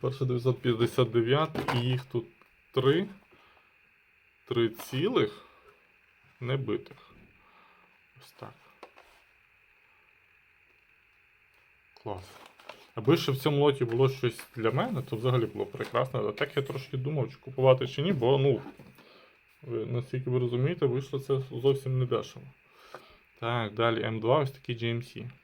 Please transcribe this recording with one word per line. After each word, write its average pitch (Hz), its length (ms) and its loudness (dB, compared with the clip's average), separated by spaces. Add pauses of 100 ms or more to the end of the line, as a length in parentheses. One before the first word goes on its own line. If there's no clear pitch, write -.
Перше 127 240 -4
дев'ятсот 123 360 0
п'ятдесят 117 500 2
дев'ятий, 131 520 2 (120)
і 123 40 2
їх 127 260 0
тут 117 220 -6 (480)
три. 147 340 2 (1400)
Три 117 240 0
цілих 151 760 -2 (960)
небитих. 123 560 -4 (1200)
Ось - 120 -20
так. 107 220 -16 (3500)
Клас. 95 220 -8 (680)
Аби 113 220 4
ще - 160 -2
в 131 40 0
цьому 143 240 2
лоті 135 240 4
було 120 240 4
щось 131 380 -4 (100)
для 117 140 2
мене, 170 320 -2
то - 140 -6
взагалі 120 300 2
було 101 200 -4
прекрасно. 120 600 -2
А 104 40 -4
так 139 240 -4
я 139 60 0
трошки 135 340 -8
думав, 131 340 -2
чи - 60 -20
купувати, 131 520 4
чи - 140 -4
ні, 185 100 2
бо, 135 260 4
ну, 135 240 4 (1000)
ви, 117 240 -6
наскільки 127 440 -4
ви 127 80 2
розумієте, 131 480 0
вийшло 135 320 -2
це 135 200 -2 (120)
зовсім 131 480 0
недешево. 123 480 -2 (960)
Так, 117 340 -2
далі 117 280 2
М 113 180 -4
два, 120 180 4
ось 135 120 0
такий - 260 -8
G 113 80 -6
M 117 120 -2
C. 120 340 -10 (140)